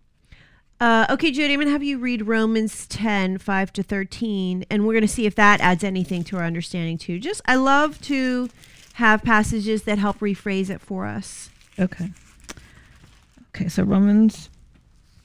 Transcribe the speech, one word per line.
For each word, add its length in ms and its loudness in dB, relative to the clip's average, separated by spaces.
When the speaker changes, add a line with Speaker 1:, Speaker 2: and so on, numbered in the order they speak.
Speaker 1:
Uh, 300 4
okay, 220 0
Judy, 220 0
I'm 60 0
gonna 120 2
have 120 0
you 140 -4
read 300 -4
Romans 580 0
ten, 540 -2
five 340 -2
to 80 -6
thirteen, 880 -4
and 160 0
we're 80 2
gonna 140 2
see 180 -2
if 100 0
that 260 6
adds 220 2
anything 420 -4
to 120 -8
our 60 -4
understanding 560 -6
too. 180 -8
Just, 280 -8
I 100 2
love 460 2
to 480 -2
have 300 2
passages 600 0
that 160 -2
help 200 -2
rephrase 500 -4
it 120 -10
for 240 -8
us. 440 -12
Speaker 2:
Okay. 320 -4
Okay, 140 -4
so 140 0
Romans, 640 4